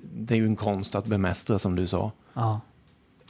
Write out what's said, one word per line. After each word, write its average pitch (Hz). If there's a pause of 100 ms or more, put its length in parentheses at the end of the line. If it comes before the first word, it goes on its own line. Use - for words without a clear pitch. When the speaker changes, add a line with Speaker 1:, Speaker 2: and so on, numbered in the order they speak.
(140)
Speaker 1:
det 113
är 113
ju 110
en 110
konst 101
att 101
bemästra, 98
som 92
du 90
sa. 98 (220)
Speaker 2:
Ja. 113 (680)